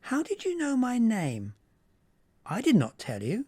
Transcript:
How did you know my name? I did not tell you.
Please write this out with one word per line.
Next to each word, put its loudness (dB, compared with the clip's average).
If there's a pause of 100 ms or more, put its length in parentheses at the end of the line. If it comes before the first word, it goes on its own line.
How -2
did -4
you -2
know 0
my 2
name? 0 (920)
I -6
did 4
not 2
tell -8
you. -4